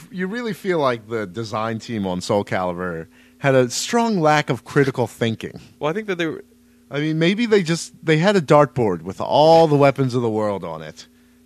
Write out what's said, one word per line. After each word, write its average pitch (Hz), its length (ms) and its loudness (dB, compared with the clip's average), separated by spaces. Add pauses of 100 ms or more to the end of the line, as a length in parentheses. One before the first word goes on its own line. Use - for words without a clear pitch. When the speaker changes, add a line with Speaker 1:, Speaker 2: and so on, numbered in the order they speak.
(120)
Speaker 1:
you 185 160 -6
really 226 260 -6
feel 180 260 -4
like 120 300 -2
the 113 180 -4
design 110 520 -6
team 110 280 -6
on 90 140 -4
Soul 101 240 0
Calibur 90 640 -6 (320)
had 139 160 2
a 127 140 4
strong 233 520 -2
lack 151 280 2
of 123 160 -6
critical 131 420 0
thinking. 110 520 -6 (200)
Speaker 2:
Well, 147 100 -4
I 160 40 -4
think 214 140 -8
that 185 100 -6
they 170 100 -4
were 139 160 -10 (480)
Speaker 1:
I 139 80 -6
mean, 156 180 -2
maybe 196 300 2
they 208 160 4
just, 160 300 -4 (120)
they 160 120 4
had 196 180 4
a 190 60 2
dartboard 123 600 4
with 90 180 -10
all 160 480 6
the 147 80 2
weapons 139 380 2
of 123 80 -2
the 117 80 -2
world 107 340 -2
on 80 200 -10
it. - 240 -18 (380)